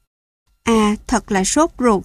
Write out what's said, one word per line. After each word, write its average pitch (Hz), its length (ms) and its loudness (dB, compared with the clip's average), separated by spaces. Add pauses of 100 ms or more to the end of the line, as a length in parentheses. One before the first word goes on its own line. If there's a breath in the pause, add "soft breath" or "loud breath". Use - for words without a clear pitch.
(640)
À, 214 320 2 (100)
thật - 260 -2
là 190 120 0
sốt 311 340 0
ruột 220 260 0